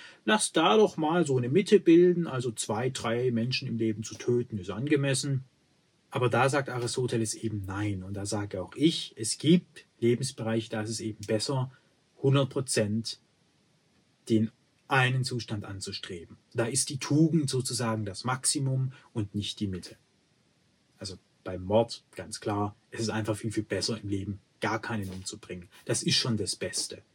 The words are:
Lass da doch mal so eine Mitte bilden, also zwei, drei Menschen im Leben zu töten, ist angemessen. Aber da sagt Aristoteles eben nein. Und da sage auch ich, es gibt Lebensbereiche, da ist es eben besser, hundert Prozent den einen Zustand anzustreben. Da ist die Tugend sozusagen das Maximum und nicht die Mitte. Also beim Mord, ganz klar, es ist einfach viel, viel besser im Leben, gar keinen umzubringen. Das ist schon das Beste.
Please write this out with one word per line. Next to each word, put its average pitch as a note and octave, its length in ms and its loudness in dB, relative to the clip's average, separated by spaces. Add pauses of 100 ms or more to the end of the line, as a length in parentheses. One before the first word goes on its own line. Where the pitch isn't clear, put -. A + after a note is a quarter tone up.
(240)
Lass G#3+ 280 2
da F3+ 240 4
doch G#3+ 200 6
mal D#3+ 300 2
so C3+ 100 0
eine A#2+ 120 0
Mitte F#3+ 320 6
bilden, F3 480 8
also B2+ 240 -4
zwei, G#2 380 -2
drei A#2+ 420 0
Menschen A#2+ 340 -2
im A2+ 120 -4
Leben A2 260 0
zu G#2+ 100 -10
töten, A#2+ 440 -2
ist F#2 120 -8
angemessen. C#3 720 0 (680)
Aber B2 180 2
da B2 200 4
sagt C#3 200 0
Aristoteles A#2+ 680 -2
eben G#2 320 -6
nein. F#2+ 380 -4
Und G2 100 -10
da G2 100 -6
sage G2+ 380 -4
auch - 140 -12
ich, D#3 400 0
es - 220 -4
gibt - 480 2 (120)
Lebensbereiche, A#2 720 0
da A2 120 -4
ist A2 80 -6
es A2+ 100 -6
eben G#2+ 260 -8
besser, B2+ 460 -2 (500)
hundert C3+ 280 4
Prozent A2 680 -2 (1080)
den A2 240 2 (340)
einen B2+ 380 2
Zustand A2 400 -6
anzustreben. F#2+ 720 -12 (180)
Da A#2+ 120 2
ist A#2 220 0
die C#3 100 -6
Tugend D3+ 520 4
sozusagen A#2 540 -2
das - 200 -10
Maximum C3 680 0 (200)
und G#2+ 220 -6
nicht G#2 240 -6
die G#2 80 -2
Mitte. F#2 300 -10 (1000)
Also F#2 180 -12 (260)
beim F#2 220 -8
Mord, G#2+ 400 2 (100)
ganz - 260 -12
klar, G#2 360 -2 (140)
es - 100 -10
ist A2+ 80 0
einfach G#2+ 280 -2
viel, A2 140 -4
viel G#2+ 120 -2
besser G#2 380 -4
im G2+ 80 -10
Leben, G2 320 -4 (200)
gar A#2 200 -2
keinen G#2 300 -6
umzubringen. F#2 580 -12 (160)
Das - 180 -2
ist - 140 2
schon A#2 200 0
das G2+ 180 -2
Beste. - 480 -6 (120)